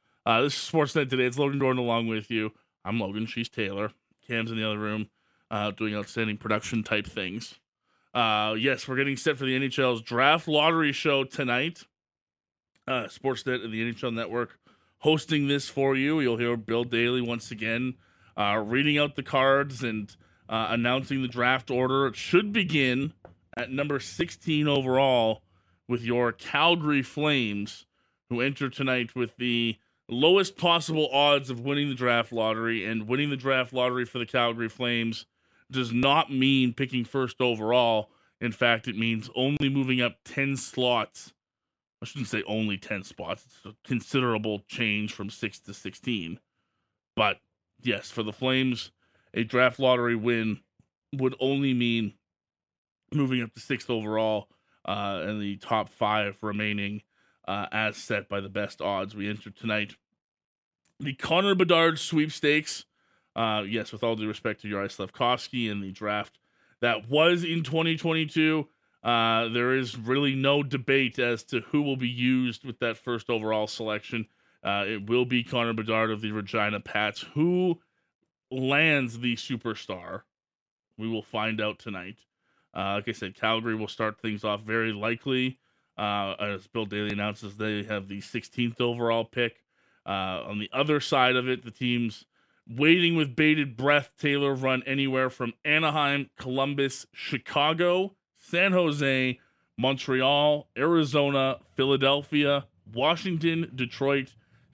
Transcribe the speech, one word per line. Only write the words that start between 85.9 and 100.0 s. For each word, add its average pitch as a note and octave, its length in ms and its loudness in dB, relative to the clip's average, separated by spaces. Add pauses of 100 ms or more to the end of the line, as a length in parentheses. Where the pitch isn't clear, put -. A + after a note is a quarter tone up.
Uh, G2+ 440 -2
as G2+ 260 -6
Bill A2+ 200 -4
Daly G#2 240 -4
announces, G#2 460 -6
they G#2+ 280 -2
have G#2 240 -6
the G2 120 -8
sixteenth A#2+ 600 -4
overall A#2 440 0
pick. A#2 380 -4 (420)
Uh, F#2+ 400 -4
on G#2 140 -6
the G#2+ 140 -8
other D3 260 2
side B2+ 380 4
of B2+ 120 0
it, B2+ 160 -2
the A#2 60 -12
teams A#2+ 540 -2 (460)
waiting E3 460 4
with C#3+ 180 0
bated D3+ 420 2
breath, C#3 420 2
Taylor, C#3+ 360 0
run C3 320 0
anywhere C3+ 440 0
from A#2+ 240 -6 (100)
Anaheim, D3+ 720 0
Columbus, C3+ 760 -2
Chicago, E3 1000 0 (220)
San F#3 360 0
Jose, C#3 680 2 (380)
Montreal, C#3 1000 2